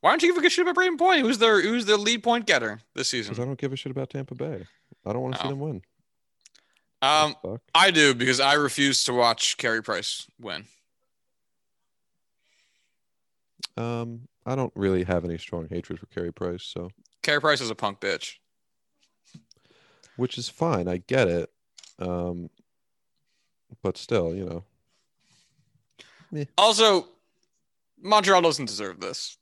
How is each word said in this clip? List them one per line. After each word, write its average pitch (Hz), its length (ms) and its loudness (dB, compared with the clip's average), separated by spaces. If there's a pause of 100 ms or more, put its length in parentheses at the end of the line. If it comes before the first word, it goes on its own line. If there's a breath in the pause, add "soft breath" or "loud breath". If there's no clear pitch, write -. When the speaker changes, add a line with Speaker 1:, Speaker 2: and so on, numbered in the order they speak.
Speaker 1:
Why 185 100 6
don't 302 120 4
you 349 120 4
give 339 80 -2
a 349 80 6
shit 349 160 0
about 359 160 0
Brayden 349 160 0
Point? 349 220 4
Who's 233 180 2
their, 220 220 6
who's 226 240 0
their 208 140 4
lead 214 240 0
point 233 240 0
getter 117 340 0 (140)
this - 180 -4
Speaker 2:
'Cause 117 140 -4
Speaker 1:
season? 101 140 -8
Speaker 2:
I 123 40 -4
don't 131 140 -6
give 135 140 -4
a 135 40 -8
shit 131 160 -10
about 135 180 -8
Tampa 139 240 -10
Bay. 127 320 -8 (380)
I 101 80 -6
don't 123 100 -4
wanna 127 140 -6
see - 80 -6
Speaker 1:
Oh. 139 60 -4
Speaker 2:
them 139 100 -6
win. 139 220 -8 (1200)
Speaker 1:
Um, 151 400 2
Speaker 2:
The 92 80 -8
fuck? 113 100 -10 (140)
Speaker 1:
I 185 160 8
do, 147 240 6
because 123 260 0
I 139 140 4
refuse 139 500 0
to 131 80 -2
watch 117 460 2
Carey 113 240 -2
Price - 440 -6 (140)
win. 90 240 -10 (3000)
Speaker 2:
Um, 117 460 -8 (240)
I 123 100 -4
don't 131 180 -4
really 95 300 0
have 87 200 -2
any 85 140 -6
strong 82 300 -10
hatred 87 320 -8
for 101 60 -18
Carey 85 260 -8
Price, 90 320 -8
so. 87 260 -12 (320)
Speaker 1:
Carey 147 180 0
Price 147 200 2
is 117 100 -4
a 110 40 -6
punk 101 260 -6
bitch. - 360 -6 (1800 soft breath)
Speaker 2:
Which 123 220 -4
is 120 100 -8
fine. 110 400 -2
I 90 100 -2
get 120 300 0
it. 85 220 -2 (480)
Um, 87 500 -6 (1300)
but 95 160 -4
still, 87 360 -2
you 95 100 -8
know. 90 200 -10 (1700 soft breath)
Meh. 147 140 -6 (120)
Speaker 1:
Also, 220 520 6 (920)
Montreal 196 400 4
doesn't 147 260 0
deserve 98 340 -10
this. - 420 -10